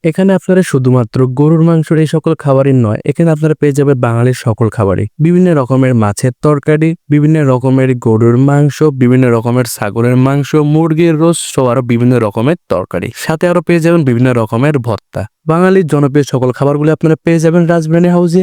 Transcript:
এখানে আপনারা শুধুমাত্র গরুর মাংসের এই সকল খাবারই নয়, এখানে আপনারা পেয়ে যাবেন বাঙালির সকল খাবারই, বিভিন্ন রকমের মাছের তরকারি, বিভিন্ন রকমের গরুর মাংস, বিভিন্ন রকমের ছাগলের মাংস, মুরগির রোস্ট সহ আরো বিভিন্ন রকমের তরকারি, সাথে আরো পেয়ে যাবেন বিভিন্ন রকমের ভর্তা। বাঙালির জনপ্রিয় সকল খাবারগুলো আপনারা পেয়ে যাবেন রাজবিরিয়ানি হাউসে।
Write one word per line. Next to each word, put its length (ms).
এখানে 300
আপনারা 220
শুধুমাত্র 460
গরুর 280
মাংসের 360
এই 120
সকল 180
খাবারই 300
নয়, 140
এখানে 260
আপনারা 260
পেয়ে 160
যাবেন 180
বাঙালির 400
সকল 300
খাবারই, 300
বিভিন্ন 220
রকমের 340
মাছের 300
তরকারি, 440
বিভিন্ন 240
রকমের 380
গরুর 320
মাংস, 300
বিভিন্ন 240
রকমের 300
ছাগলের 400
মাংস, 240
মুরগির 480
রোস্ট 220
সহ 180
আরো 100
বিভিন্ন 220
রকমের 320
তরকারি, 360
সাথে 260
আরো 160
পেয়ে 160
যাবেন 260
বিভিন্ন 200
রকমের 360
ভর্তা। 340
বাঙালির 420
জনপ্রিয় 400
সকল 240
খাবারগুলো 380
আপনারা 200
পেয়ে 180
যাবেন 180
রাজবিরিয়ানি 440
হাউসে। 260